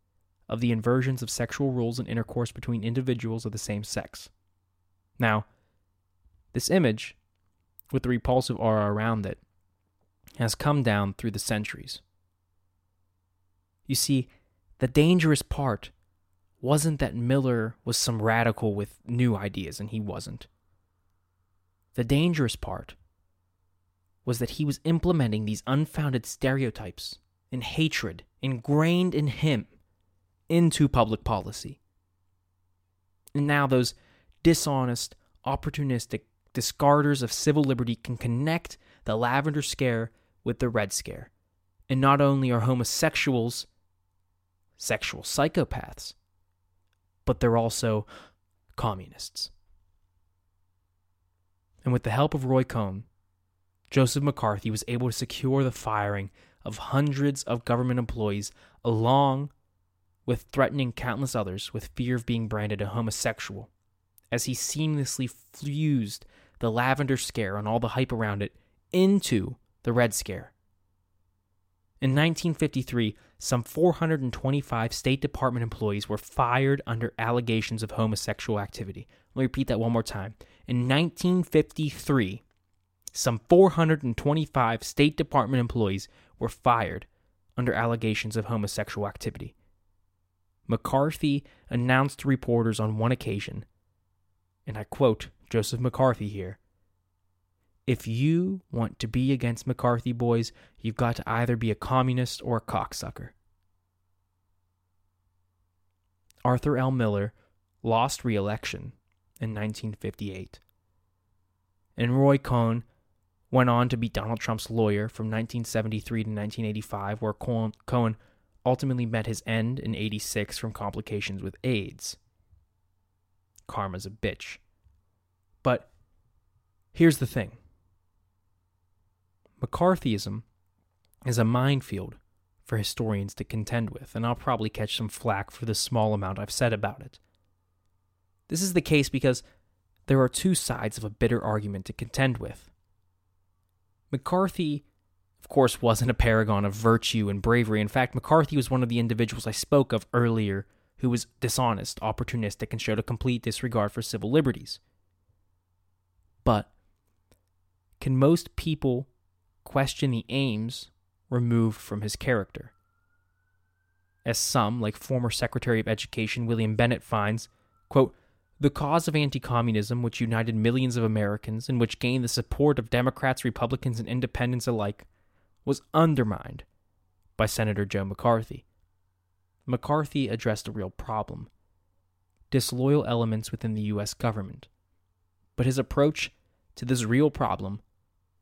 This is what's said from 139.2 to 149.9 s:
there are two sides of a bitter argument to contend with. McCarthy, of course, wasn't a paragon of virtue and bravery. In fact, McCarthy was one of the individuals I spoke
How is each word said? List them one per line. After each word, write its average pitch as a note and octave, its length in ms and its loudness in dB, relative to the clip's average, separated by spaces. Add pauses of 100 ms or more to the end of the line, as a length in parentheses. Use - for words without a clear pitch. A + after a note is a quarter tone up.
there C3+ 160 6
are B2+ 80 6
two F#3 260 2
sides - 420 -4
of A2 60 -8
a G#2 60 -6
bitter A2+ 340 0
argument G#2 420 -2
to - 80 -10
contend B2 440 -2
with. - 320 -12 (1400)
McCarthy, F3 720 0 (560)
of - 80 -20
course, - 320 6
wasn't A#2+ 280 4
a A#2 60 0
paragon A2 480 4
of G2+ 100 0
virtue A2 560 2
and G2 120 -4
bravery. A2 400 4
In G#2 80 0
fact, B2+ 260 0
McCarthy D3+ 400 4
was C3 160 0
one C3 100 2
of A#2+ 80 0
the A#2 80 0
individuals A#2 480 0
I A2 60 -4
spoke - 400 2